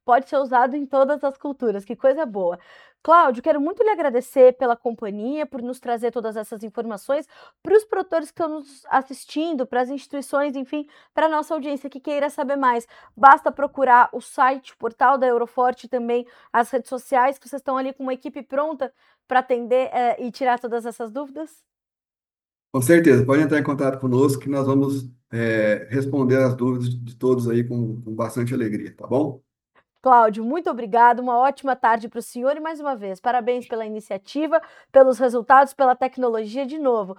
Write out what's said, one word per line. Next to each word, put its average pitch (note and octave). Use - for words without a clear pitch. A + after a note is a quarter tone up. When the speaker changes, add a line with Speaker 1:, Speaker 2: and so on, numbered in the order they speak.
Speaker 1:
pode B3+
ser -
usado B3+
em C#4+
todas C4+
as C#4
culturas, A3+
que A#3+
coisa C#4
boa. F#3
Cláudio, D4+
quero D4+
muito F4
lhe G#4+
agradecer B3+
pela A#3+
companhia, A#3
por C4+
nos B3
trazer A#3+
todas A3
essas G#3+
informações, A3+
pros G#4
produtores F4+
que -
estão D#4
nos -
assistindo, C4+
pras B3
instituições, C#4
enfim, C#4+
pra D#4
nossa D#4
audiência C#4+
que C4+
queira C#4+
saber C#4
mais. A#3+
Basta C#4
procurar C4
o B3
site, C4+
o -
portal B3+
da B3+
Aeroforte B3
e -
também A#3+
as A#3
redes A#3+
sociais, C4
que -
vocês C#4
estão C4
ali C4
com C4+
uma C4
equipe C4
pronta C#4
pra C4
atender, B3
é, B3
e A#3+
tirar B3
todas A#3
essas A#3
dúvidas? C#4+
Speaker 2:
Com C3
certeza, C#3+
pode C3+
entrar D3
em C#3+
contato C#3
conosco C3
que -
nós C#3
vamos, C#3
é, A2
responder C3
as B2+
dúvidas B2
de -
todos B2
aí A#2+
com, A#2
com A2
bastante A#2+
alegria, G#2
tá -
bom? D3
Speaker 1:
Cláudio, A3+
muito E4
obrigado, A#3
uma B3
ótima C4+
tarde A3+
pro A#3+
senhor B3
e -
mais D#4
uma C#4+
vez, G3
parabéns B3
pela A3+
iniciativa, A3
pelos C4
resultados, C4
pela B3+
tecnologia B3
de D4
novo. A3